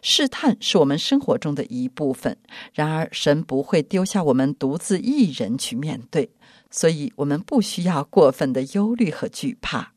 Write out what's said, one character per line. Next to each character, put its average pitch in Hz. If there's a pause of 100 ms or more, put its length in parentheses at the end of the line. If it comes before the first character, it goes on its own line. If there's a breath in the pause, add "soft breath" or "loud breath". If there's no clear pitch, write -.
试 -
探 -
是 -
我 151
们 143
生 269
活 135
中 147
的 143
一 127
部 139
分， - (360 loud breath)
然 151
而 160
神 151
不 135
会 151
丢 190
下 190
我 147
们 135
独 143
自 185
一 247
人 117
去 -
面 151
对， 151 (400 soft breath)
所 -
以 147
我 143
们 143
不 262
需 185
要 170
过 151
分 135
的 131 (140)
忧 208
虑 220
和 -
惧 -
怕。 -